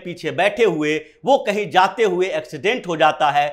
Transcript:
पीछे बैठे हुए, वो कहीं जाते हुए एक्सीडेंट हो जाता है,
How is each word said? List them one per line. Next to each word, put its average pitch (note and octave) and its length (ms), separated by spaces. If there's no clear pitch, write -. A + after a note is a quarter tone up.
पीछे E3+ 280
बैठे G3+ 340
हुए, D#3 320
वो C4+ 120
कहीं G#3+ 320
जाते F#3+ 340
हुए F#3 240
एक्सीडेंट E3+ 600
हो E3+ 100
जाता D#3 340
है, C#3+ 220